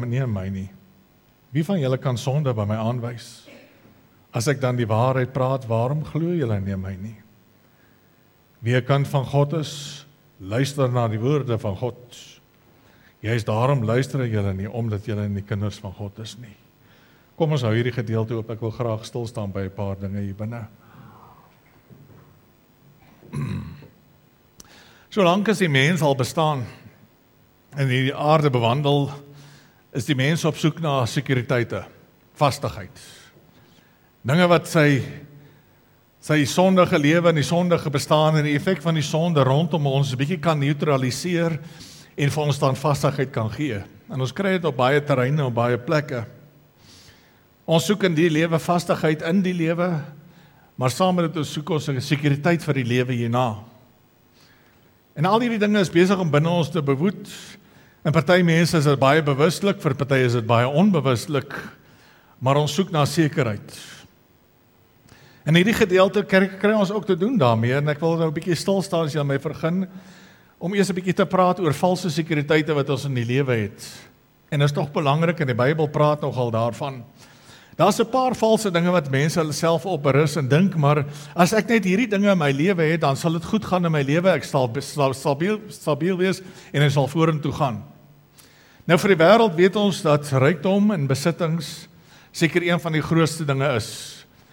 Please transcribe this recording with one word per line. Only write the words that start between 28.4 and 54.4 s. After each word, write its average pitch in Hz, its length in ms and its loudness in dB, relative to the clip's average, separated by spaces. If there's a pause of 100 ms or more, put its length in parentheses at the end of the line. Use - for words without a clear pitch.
bewandel, 143 600 2 (800)
is 120 120 -4
die 151 100 0
mens 139 300 0
op 151 120 0
soek 160 240 -2
na 139 260 0
sekuriteite, 120 800 -2 (500)
vastigheid. 117 640 -4 (1200)
Dinge 165 260 2
wat 170 200 2
sy, 147 340 4 (1160)
sy 151 240 2
sondige 180 540 4
lewe 165 300 4
en 165 60 6
die 151 80 2
sondige 170 480 0
bestaan 156 460 2
en 151 80 2
die 147 100 0
effek 185 280 -2
van 165 120 0
die 156 80 0
sonde 156 420 0
rondom 147 420 0
ons 139 260 0
'n 127 40 -4
bietjie 151 240 -2
kan 160 180 0
neutraliseer 147 1000 -2 (600)
en 143 160 0
vir 151 80 -2
ons 143 160 0
dan 135 180 2
vastigheid 143 540 -2
kan 110 240 -4
gee. 131 240 -4 (320)
En 135 100 -6
ons 131 140 -6
kry 190 220 0
dit 170 100 -4
op 135 100 -2
baie 135 280 2
terreine, 139 420 0
op 123 80 -4
baie 120 240 0
plekke. 143 460 -4 (1400)
Ons 165 180 2
soek 202 220 2
in 165 80 0
die 165 160 4
lewe 160 260 2
vastigheid 165 720 0
in 190 160 2
die 180 100 -2
lewe, 170 340 -2 (880)
maar 127 160 0
saam 185 240 2
met 170 100 0
dit 160 140 -8
ons 139 100 -8
soek 151 180 -8
ons 151 180 -2
'n 131 120 -2
sekuriteit 147 640 0
vir 147 100 -2
die 135 100 -2
lewe 123 300 0
hierna. 117 440 -2 (1600)